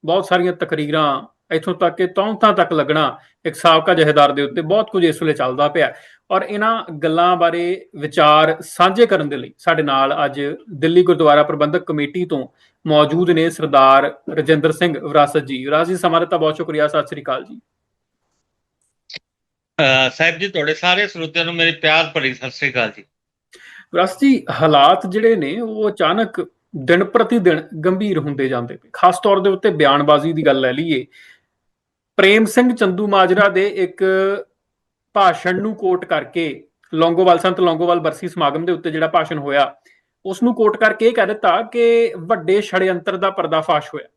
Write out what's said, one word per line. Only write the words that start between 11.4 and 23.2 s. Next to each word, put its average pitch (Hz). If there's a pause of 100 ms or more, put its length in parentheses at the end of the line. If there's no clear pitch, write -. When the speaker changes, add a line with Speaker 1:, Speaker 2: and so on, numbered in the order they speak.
Speaker 1:
ਪ੍ਰਬੰਧਕ 151
ਕਮੇਟੀ 151
ਤੋਂ 151 (380)
ਮੌਜੂਦ 156
ਨੇ 165
ਸਰਦਾਰ 139 (160)
ਰਜਿੰਦਰ 156
ਸਿੰਘ 156
ਵਿਰਾਸਤ 147
ਜੀ। 131
ਵਿਰਾਸਤ 156
ਜੀ, 185
ਸਮਾਂ 165
ਦਿੱਤਾ 170
ਬਹੁਤ 156
ਸ਼ੁਕਰੀਆ। 156
ਸਤਿ 147
ਸ੍ਰੀ 147
ਅਕਾਲ 135
ਜੀ। - (2250)
Speaker 2:
ਅਹ, 131
ਸਾਹਿਬ 165
ਜੀ, 196
ਤੁਹਾਡੇ 156
ਸਾਰੇ 185
ਸਰੋਤਿਆਂ 165
ਨੂੰ 170
ਮੇਰੀ 165
ਪਿਆਰ 156
ਭਰੀ 135
ਸਤਿ 127
ਸ੍ਰੀ 139
ਅਕਾਲ 117
ਜੀ। 101 (920)